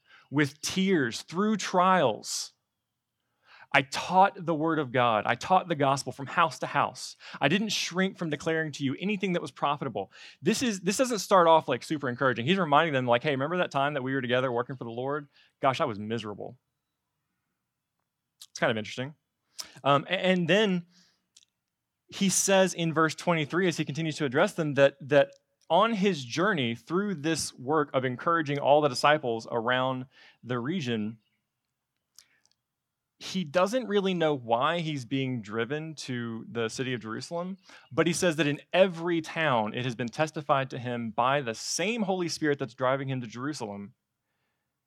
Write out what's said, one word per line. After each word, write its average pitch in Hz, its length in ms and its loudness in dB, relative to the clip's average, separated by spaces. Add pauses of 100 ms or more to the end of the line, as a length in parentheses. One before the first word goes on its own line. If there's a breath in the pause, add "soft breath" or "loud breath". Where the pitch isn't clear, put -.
(300 soft breath)
with 139 300 0
tears, 180 600 0
through 208 340 -2
trials. 180 960 2 (1200 soft breath)
I 139 100 6
taught 185 540 2
the 170 180 -4
word 156 260 0
of 131 100 -4
God. 117 360 2
I 117 100 2
taught 185 320 0
the 170 80 -4
gospel 135 360 0
from 139 140 -10
house 135 320 0
to - 80 -8
house. - 480 -4 (260 loud breath)
I 139 60 2
didn't 202 220 2
shrink 190 500 -2
from 170 120 -4
declaring 160 420 -4
to 143 120 -6
you 135 160 0
anything 190 340 -2
that 175 80 -2
was - 100 -10
profitable. 139 580 -4 (320 loud breath)
This 196 200 0
is, 214 180 0
this 180 160 -2
doesn't 247 240 0
start 180 260 6
off, 160 220 6
like, 123 160 -2
super 143 240 -4
encouraging. 123 380 0
He's 190 120 2
reminding 156 360 4
them, 127 120 0
like, 120 160 4
"Hey, 151 80 -2
remember 147 280 -2
that 175 120 -2
time 143 240 0
that 135 80 -6
we 131 100 -4
were 135 100 -2
together 127 280 0
working 117 240 -4
for 127 80 -12
the 117 80 -10
Lord? 139 380 -6 (340 soft breath)
Gosh, 131 180 2
I 165 40 0
was 110 160 -4
miserable." 107 560 -8 (1900)
It's - 80 -16
kind 147 140 2
of 113 40 -2
interesting. 127 380 -8 (720 loud breath)
Um, 139 240 4
a-, 175 60 -4
and 185 340 2
then 185 360 2 (1200 soft breath)
he 196 200 0
says 190 460 4
in 165 180 -2
verse 156 220 2
twenty-three, 170 540 0
as 165 80 -2
he 156 80 -2
continues 151 320 -4
to 156 80 -2
address 147 300 2
them, 151 200 -2
that, 139 260 6
that 139 300 4 (380)
on 202 240 4
his 185 320 0
journey 131 500 0
through 190 400 -4
this 151 400 -2
work 147 400 0
of 127 100 0
encouraging 143 540 -2
all 143 220 6
the 151 80 4
disciples 127 600 2
around 127 580 0 (360 soft breath)
the 123 160 -4
region, 120 600 -4 (2000 soft breath)
he 185 240 -6
doesn't 196 420 0
really 196 280 0
know 160 200 2
why 131 460 0
he's 151 240 -4
being 127 380 -2
driven 120 520 -6
to 117 560 -8
the 117 180 -2
city 127 260 -4
of 110 80 -6
Jerusalem, 170 560 -8 (340 loud breath)
but 160 160 4
he 175 40 2
says 170 240 2
that 147 120 2
in 143 120 -2 (120)
every 170 480 2
town 127 540 0
it 123 100 -4
has 127 100 -2
been 120 140 -4
testified 147 640 -2
to 139 80 -8
him 120 360 -6
by 131 260 2
the 117 140 -4
same 214 480 -4
Holy 185 260 -2
Spirit 147 300 0
that's 127 160 -8
driving 135 340 0
him 131 120 -4
to 120 80 -8
Jerusalem 110 640 -8 (960)